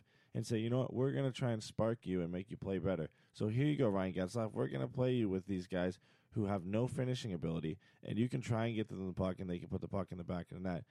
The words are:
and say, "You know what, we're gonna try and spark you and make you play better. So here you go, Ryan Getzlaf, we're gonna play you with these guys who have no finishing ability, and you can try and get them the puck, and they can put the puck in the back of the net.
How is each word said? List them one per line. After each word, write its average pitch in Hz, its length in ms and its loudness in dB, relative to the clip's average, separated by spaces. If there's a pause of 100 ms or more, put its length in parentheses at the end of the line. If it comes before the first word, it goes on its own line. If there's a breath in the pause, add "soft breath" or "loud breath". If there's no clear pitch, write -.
(340 soft breath)
and 120 120 -4
say, 117 120 2
"You 113 120 0
know 127 80 2
what, 123 160 0
we're 131 180 2
gonna 135 200 0
try 123 200 0
and 107 100 -2
spark 113 440 0
you 90 160 2
and 85 100 -2
make 90 180 -6
you 85 60 -8
play 95 220 -2
better. 82 300 0 (240 soft breath)
So 107 160 0
here 123 180 2
you 151 100 2
go, 135 120 4
Ryan 95 240 2
Getzlaf, 101 400 -2
we're 127 160 0
gonna 135 200 -2
play 127 240 2
you 117 160 4
with 92 180 0
these 92 200 -2
guys 90 320 0 (360 soft breath)
who 110 100 2
have 98 200 2
no 107 220 2
finishing 127 460 -2
ability, 80 440 0 (280 soft breath)
and 87 120 -2
you 120 120 4
can 131 120 -2
try 113 260 0
and 113 100 -2
get 107 120 0
them 95 200 -6
the 90 40 -4
puck, 92 280 0
and 92 100 -4
they 87 80 -2
can 87 100 -10
put 95 120 -2
the 87 80 -6
puck 92 240 -2
in 87 60 -8
the 87 60 -8
back 87 280 -6
of 90 100 -8
the 95 60 -2
net. 87 220 -2